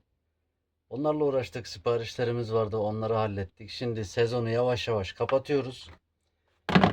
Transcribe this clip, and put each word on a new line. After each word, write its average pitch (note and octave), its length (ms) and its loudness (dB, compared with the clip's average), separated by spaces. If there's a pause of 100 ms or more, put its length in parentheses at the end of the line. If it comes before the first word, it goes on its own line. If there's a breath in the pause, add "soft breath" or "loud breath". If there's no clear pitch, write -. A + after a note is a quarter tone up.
(880)
Onlarla D3+ 340 -2
uğraştık, C3 440 -2
siparişlerimiz A#2+ 880 -2
vardı, A2 240 0
onları A2 360 0
hallettik. G#2 560 -2
Şimdi A2+ 360 -4
sezonu A#2 440 0
yavaş B2 380 2
yavaş G#2+ 260 0
kapatıyoruz. C3 760 -2 (1040)